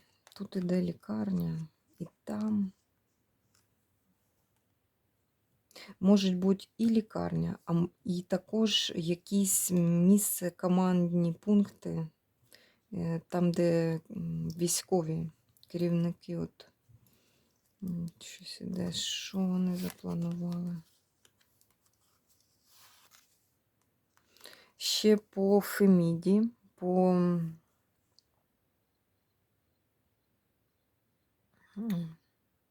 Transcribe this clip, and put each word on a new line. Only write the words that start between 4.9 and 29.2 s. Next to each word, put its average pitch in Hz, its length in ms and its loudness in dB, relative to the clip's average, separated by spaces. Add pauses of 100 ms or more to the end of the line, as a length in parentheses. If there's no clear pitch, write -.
можуть 190 380 6
бути 190 280 0 (120)
і 226 120 0
лікарня, 175 760 -2
а 170 80 -2
м-, 175 160 2 (140)
і 180 180 -4
також 208 720 -2
якісь 180 760 -2
місце, 175 760 2
командні 175 840 2
пункти, 180 720 -2 (840)
е, 165 340 -4
там, 175 240 2
де, 165 480 2 (120)
м, 165 380 -6
військові 165 760 -2 (420)
керівники, 170 680 -2
от, - 320 -10 (1120)
м, 170 260 -6 (100)
щось - 420 -18
іде, 180 300 -6
що - 460 -8
вони 185 380 0
запланували. 175 1000 -6 (4000)
Ще - 400 2
по 196 440 2
Феміді, 180 800 4 (340)
по, 185 340 2 (4000)